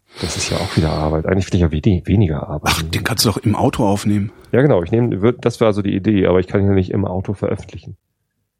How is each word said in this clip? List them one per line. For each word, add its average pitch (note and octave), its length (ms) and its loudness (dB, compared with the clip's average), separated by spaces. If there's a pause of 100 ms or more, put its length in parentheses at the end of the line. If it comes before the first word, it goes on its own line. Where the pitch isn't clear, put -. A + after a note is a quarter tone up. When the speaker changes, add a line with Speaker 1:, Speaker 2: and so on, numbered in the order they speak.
(200)
Speaker 1:
Das - 160 -6
ist - 140 -6
ja F2 80 -2
auch - 180 -4
wieder D#2 140 2
Arbeit. D#2 360 -2
Eigentlich F#2+ 220 0
will - 80 0
ich F2 60 2
ja E2 100 4
wedi-, D#2+ 340 2
weniger F#2 420 0
arbeiten. F#2+ 300 -4
Speaker 2:
Ach, E2 40 -6
den D#2+ 220 -4
kannst G#2 200 -2
du A#2+ 60 2
doch - 80 -4
im G#2+ 180 0
Auto B2+ 300 0
aufnehmen. G#2 440 0 (220)
Speaker 1:
Ja, A#2+ 100 4
genau. A#2+ 220 4
Ich - 80 -8
nehme, A2+ 280 2
würd-, A#2+ 200 2
das - 200 -2
war A2 120 4
so G2+ 100 -2
die G2 120 -2
Idee, G2 320 2
aber F2+ 140 4
ich F#2 60 -2
kann G2+ 140 0
ihn G2 80 2
ja G2+ 60 4
nicht F#2 160 2
im G2 140 -2
Auto F#2+ 300 -6
veröffentlichen. - 640 -8 (640)